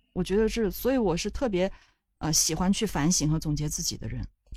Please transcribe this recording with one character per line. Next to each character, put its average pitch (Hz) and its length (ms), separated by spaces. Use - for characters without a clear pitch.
我 185 100
觉 185 140
得 220 140
是， 214 200
所 - 220
以 269 60
我 190 180
是 202 140
特 - 180
别， 190 240
呃， 160 120
喜 - 220
欢 180 180
去 214 140
反 165 240
省 156 200
和 160 100
总 151 160
结 147 140
自 - 120
己 - 140
的 - 120
人。 - 140